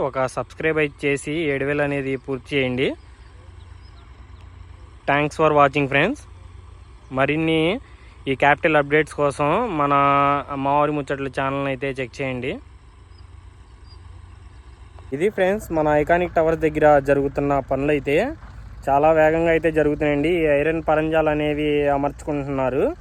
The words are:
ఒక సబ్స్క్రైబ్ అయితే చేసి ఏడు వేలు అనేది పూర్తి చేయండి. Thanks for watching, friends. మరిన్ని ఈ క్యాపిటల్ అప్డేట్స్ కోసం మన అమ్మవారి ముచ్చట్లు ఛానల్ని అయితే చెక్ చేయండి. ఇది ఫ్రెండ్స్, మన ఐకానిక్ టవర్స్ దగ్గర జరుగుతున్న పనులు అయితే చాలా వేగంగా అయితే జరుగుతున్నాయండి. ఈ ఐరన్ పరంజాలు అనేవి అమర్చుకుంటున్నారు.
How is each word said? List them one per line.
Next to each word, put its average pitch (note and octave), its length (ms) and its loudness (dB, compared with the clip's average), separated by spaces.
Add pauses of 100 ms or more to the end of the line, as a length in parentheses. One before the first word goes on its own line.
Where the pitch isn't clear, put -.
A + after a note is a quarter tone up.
ఒక C3 180 -2 (100)
సబ్స్క్రైబ్ D#3 460 -4
అయితే D3 140 -4 (100)
చేసి C#3 260 -2 (220)
ఏడు C3+ 160 -4
వేలు D3 160 -2
అనేది C#3 260 -4 (140)
పూర్తి C3+ 280 -8
చేయండి. C3 320 0 (2250)
Thanks D3 320 0
for D#3 180 4
watching, C#3+ 340 4
friends. F3 280 0 (960)
మరిన్ని D#3 440 0 (680)
ఈ C3+ 120 -2
క్యాపిటల్ D3 380 4
అప్డేట్స్ D3 400 0
కోసం D3 300 0 (300)
మన C#3+ 140 2 (600)
అమ్మవారి C#3+ 420 0
ముచ్చట్లు C#3 400 -6
ఛానల్ని C#3 380 -4
అయితే C3 140 -6 (100)
చెక్ B2+ 220 -8
చేయండి. C3 320 -6 (2750)
ఇది E3 200 0
ఫ్రెండ్స్, G3 320 0 (100)
మన D#3 100 2 (140)
ఐకానిక్ E3+ 360 0
టవర్స్ D#3+ 260 2
దగ్గర D3+ 240 2 (220)
జరుగుతున్న C#3+ 420 0 (180)
పనులు C#3 260 0
అయితే C#3 200 -2 (720)
చాలా C#3+ 220 4 (100)
వేగంగా D#3+ 360 4
అయితే E3 220 0
జరుగుతున్నాయండి. D3 640 2
ఈ D#3+ 40 2 (140)
ఐరన్ D#3+ 320 0
పరంజాలు D#3 460 2
అనేవి D3+ 340 -2 (280)
అమర్చుకుంటున్నారు. C#3+ 880 -4 (180)